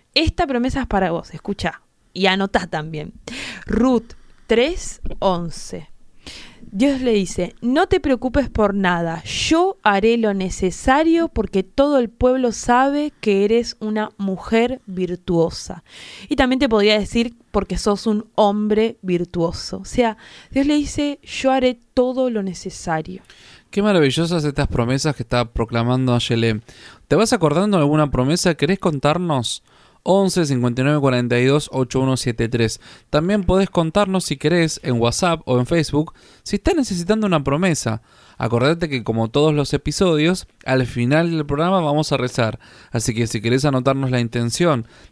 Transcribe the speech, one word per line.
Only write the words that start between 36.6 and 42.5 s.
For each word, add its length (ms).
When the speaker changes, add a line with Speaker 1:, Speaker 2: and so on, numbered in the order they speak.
Speaker 2:
necesitando 540
una 160
promesa. 580
Acordate 500
que 160
como 260
todos 240
los 200
episodios, 760
al 220
final 440
del 140
programa 360
vamos 320
a 40
rezar. 420